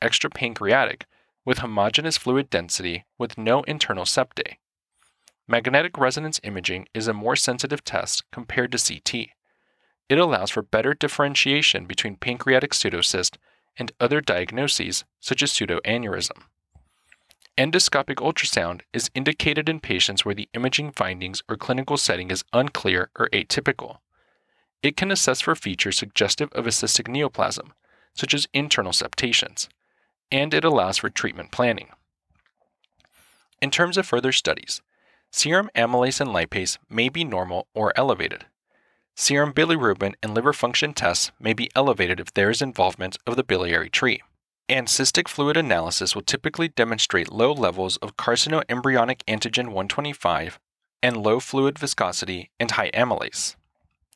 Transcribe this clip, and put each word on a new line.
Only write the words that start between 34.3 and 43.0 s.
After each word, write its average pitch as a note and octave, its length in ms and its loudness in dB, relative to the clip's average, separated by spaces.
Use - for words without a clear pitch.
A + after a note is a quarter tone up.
studies, - 480 -2
serum F#3 460 2
amylase B2 460 2
and C3 80 -2
lipase F#2 480 -2
may A#2 220 0
be E3 120 -4
normal F#2 520 -4
or G#2+ 220 2
elevated. A2+ 500 0
Serum C#3+ 380 2
bilirubin C3 720 2
and G#2+ 120 -4
liver C3 200 2
function B2 400 0
tests - 440 0
may A2 140 0
be A#2 240 -2
elevated G2+ 420 4
if - 140 -12
there G2+ 160 4
is A#2 140 2
involvement F#2+ 640 0